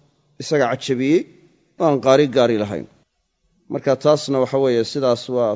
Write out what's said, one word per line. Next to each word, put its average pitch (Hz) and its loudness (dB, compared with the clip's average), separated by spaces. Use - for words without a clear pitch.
isaga 139 0
cajabiyey, 131 0
oo 175 -2
aan 143 2
qaari 135 4
gaari 120 2
lahayn. 101 -6
Marka 135 -2
taasna 147 0
waxa 127 -2
weeye 127 0
sidaas 123 -2
waa 123 0